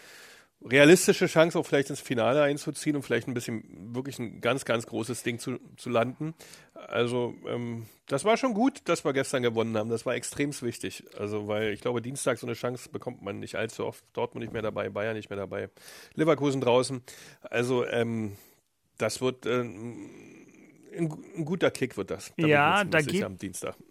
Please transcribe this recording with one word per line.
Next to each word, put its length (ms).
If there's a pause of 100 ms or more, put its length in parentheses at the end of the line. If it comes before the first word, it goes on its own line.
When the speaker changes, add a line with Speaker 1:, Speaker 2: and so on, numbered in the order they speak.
(640)
Speaker 1:
realistische 640
Chance, 320
auch 80
vielleicht 240
ins 80
Finale 420
einzuziehen 540
und 80
vielleicht 240
ein 80
bisschen, 580
wirklich 240
ein 240
ganz, 240
ganz 220
großes 340
Ding 160
zu, 220 (160)
zu 160
landen. 420 (400)
Also, 600 (100)
ähm, 400 (220)
das 180
war 120
schon 180
gut, 300
dass 200
wir 80
gestern 300
gewonnen 340
haben. 140
Das 160
war 80
extremst 480
wichtig. 400 (120)
Also, 320
weil 260
ich 80
glaube, 200
Dienstag 380
so 80
eine 80
Chance 340
bekommt 320
man 180
nicht 140
allzu 320
oft. 180 (100)
Dortmund 320
nicht 60
mehr 120
dabei, 260
Bayern 260
nicht 140
mehr 80
dabei, 320 (460)
Leverkusen 440
draußen. 440 (400)
Also, 420
ähm, 500 (600)
das 240
wird, 240
ähm, 640 (880)
ein, 160 (240)
ein 80
guter 240
Kick 280
wird 120
das. 200
Da 60
bin 100
ich 60
Speaker 2:
Ja, 320
Speaker 1:
mir 60
Speaker 2:
da 80
Speaker 1:
ziemlich 60
sicher 100
Speaker 2:
geht, 120
Speaker 1:
am 120
Dienstag. 380 (160)